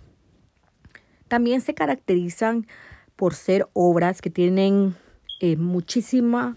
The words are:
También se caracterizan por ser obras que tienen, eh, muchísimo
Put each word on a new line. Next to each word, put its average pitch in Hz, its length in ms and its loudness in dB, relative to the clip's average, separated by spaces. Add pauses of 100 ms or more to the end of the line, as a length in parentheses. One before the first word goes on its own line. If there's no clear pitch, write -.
(1300)
También 240 320 0
se 302 140 -6
caracterizan 226 920 -2 (500)
por 170 180 0
ser 190 380 0
obras 175 480 2
que - 80 -6
tienen, 190 680 2 (460)
eh, 165 160 2
muchísimo 233 1000 -2